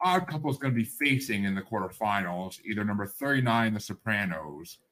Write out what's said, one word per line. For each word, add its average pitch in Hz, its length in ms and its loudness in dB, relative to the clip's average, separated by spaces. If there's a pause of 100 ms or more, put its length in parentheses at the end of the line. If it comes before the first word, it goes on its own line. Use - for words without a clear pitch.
Odd 180 260 4
Couple 151 240 -2
is 135 80 -2
gonna 131 160 0
be 117 100 4
facing 120 600 2
in 98 100 2
the 95 80 -2
quarterfinals 95 960 -2 (100)
either 104 160 0
number 101 220 0
thirty-nine, 120 640 2
The 104 80 -4
Sopranos, 87 1000 -4 (120)